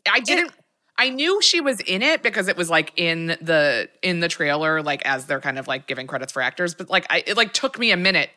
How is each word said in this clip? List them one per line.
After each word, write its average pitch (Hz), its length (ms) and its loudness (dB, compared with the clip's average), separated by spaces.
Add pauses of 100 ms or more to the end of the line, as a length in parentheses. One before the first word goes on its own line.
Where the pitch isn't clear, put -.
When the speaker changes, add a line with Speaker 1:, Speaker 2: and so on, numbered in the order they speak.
Speaker 1:
I 208 120 4
Speaker 2:
It 240 60 -4
Speaker 1:
didn't, 349 260 0 (460)
I 254 120 2
knew 320 320 0
she 339 200 2
was 269 200 0
in 185 200 -2
it 302 200 2
because 202 260 0
it 190 100 0
was, 170 120 -2
like, 160 260 2
in 165 320 0 (140)
the, 147 480 2 (120)
in 175 180 0
the 170 80 2
trailer, 156 540 0
like, 147 240 -4
as 131 200 -2
they're 139 160 -2
kind 139 160 -4
of, 131 100 -8
like, 135 200 -6
giving 131 200 -6
credits 131 260 -8
for 135 80 -4
actors. 165 340 -2
But, 185 140 -12
like, 180 200 0
I, 170 160 0
it, 202 120 -2
like, 226 160 2
took - 260 -4
me 233 120 2
a 180 60 4
minute 180 400 2